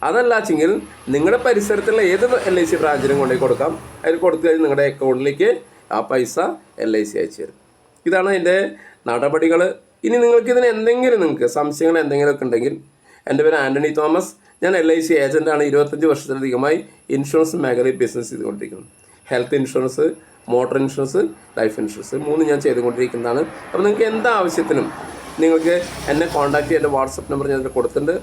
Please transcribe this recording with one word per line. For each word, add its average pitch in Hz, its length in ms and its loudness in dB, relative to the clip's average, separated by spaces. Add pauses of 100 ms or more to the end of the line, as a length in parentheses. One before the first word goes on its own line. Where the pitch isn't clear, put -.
അതല്ലാച്ചെങ്കിൽ 202 600 2 (440)
നിങ്ങളുടെ 185 320 2
പരിസരത്തുള്ള 214 560 2 (100)
ഏത് 196 140 2 (240)
എൽ 180 120 2
ഐ - 80 4
സി 170 120 2
ബ്രാഞ്ചിലും 139 400 2
കൊണ്ടുപോയി 127 220 0
കൊടുക്കാം. 131 280 0 (320)
അതിൽ 165 200 2
കൊടുത്തു 165 220 2
കഴിഞ്ഞാൽ 160 200 4
നിങ്ങളുടെ 143 260 2
അക്കൗണ്ടിലേക്ക് 139 580 0 (460)
ആ - 40 0 (100)
പൈസ 127 260 0 (480)
എൽ 110 160 -2
ഐ 107 100 0
സി 101 120 -8
അയച്ചു - 200 -8
തരും. - 140 -14 (520)
ഇതാണ് 185 260 2
അതിൻ്റെ 180 220 2 (540)
നടപടികൾ. 156 520 2 (440)
ഇനി 233 180 2
നിങ്ങൾക്ക് 233 300 4
ഇതിന് 247 200 4
എന്തെങ്കിലും, 233 480 2
നിങ്ങൾക്ക് 139 260 0 (100)
സംശയങ്ങൾ 151 460 0
എന്തെങ്കിലുമൊക്കെ 143 420 0
ഉണ്ടെങ്കിൽ 120 280 0 (560)
എൻ്റെ 139 160 2
പേര് 156 180 4
ആൻ്റണി 139 260 0 (100)
തോമസ്, 160 320 0 (320)
ഞാൻ 180 160 2
എൽ 160 160 2
ഐ - 100 0
സി 165 80 2 (100)
ഏജന്റാണ്. 156 460 0
ഇരുപത്തഞ്ച് 147 420 2
വർഷത്തിലധികമായി 135 680 -2 (380)
ഇൻഷുറൻസ് 160 480 0
മേഖലയിൽ 127 380 0
ബിസിനസ് 117 300 -4
ചെയ്തുകൊണ്ടിരിക്കുന്നു. - 540 -10 (440)
ഹെൽത്ത് 123 300 -2
ഇൻഷുറൻസ്, 131 460 -2 (460)
മോട്ടോർ 127 300 0
ഇൻഷുറൻസ്, 135 380 -2 (380)
ലൈഫ് 110 240 -2
ഇൻഷുറൻസ് 107 340 -8 (100)
മൂന്നും 151 240 2
ഞാൻ 143 140 2
ചെയ്തുകൊണ്ടിരിക്കുന്നതാണ്. 123 760 0 (280)
അപ്പോൾ 185 160 -2
നിങ്ങൾക്ക് 208 260 2
എന്താവശ്യത്തിനും 175 720 0 (560)
നിങ്ങൾക്ക് 160 340 2 (360)
എന്നെ 156 140 0 (100)
കോൺടാക്ട് 143 340 0
ചെയ്യാൻ 156 120 2
എൻ്റെ 147 140 0
WhatsApp 135 360 -4
നമ്പർ 139 200 -4
ഞാൻ 135 80 0
അതിൽ 131 160 -6
കൊടുത്തിട്ടുണ്ട്. 143 460 -2